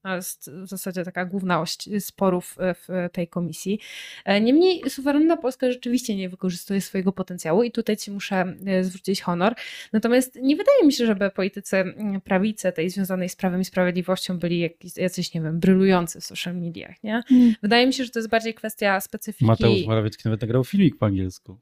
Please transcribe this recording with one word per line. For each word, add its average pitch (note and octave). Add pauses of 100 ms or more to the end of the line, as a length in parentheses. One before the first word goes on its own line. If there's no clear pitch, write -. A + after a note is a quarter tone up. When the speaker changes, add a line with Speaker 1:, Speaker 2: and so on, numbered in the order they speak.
Speaker 1:
To F#3+
jest -
w F#3
zasadzie F#3
taka F3+
główna F#3
oś D#3+ (220)
sporów, F#3
e, F#3
w - (240)
tej F3
komisji. F3 (460)
E, G3+
niemniej D4+
suwerenna D4
Polska B3+
rzeczywiście B3
nie F#3+
wykorzystuje F#3
swojego F#3+
potencjału F3+
i A#3+
tutaj A3
ci -
muszę, F#3+ (120)
e, F#3
zwrócić F#3+
honor. F3 (380)
Natomiast A#3+
nie C4+
wydaje A4
mi C#4
się, A#3+
żeby G3
politycy, G3
mm, F#3+
prawicy G3
tej F3
związanej F#3
z -
Prawem F#3
i F#3+
Sprawiedliwością F#3
byli E3+
jakiś, E3+
jacyś, F3+
nie E3+
wiem, D#3+
brylujący F#3
w -
social F3+
mediach, E3+
nie? A3
Speaker 2:
Mm. B3
Speaker 1:
Wydaje A#3
mi C4
się, C4
że A3+
to -
jest A3
bardziej A3+
kwestia G3+
specyfiki. -
Speaker 3:
Mateusz A2+
Morawiecki A2
nawet A2
nagrał A#2+
filmik G3
po -
angielsku. F#2+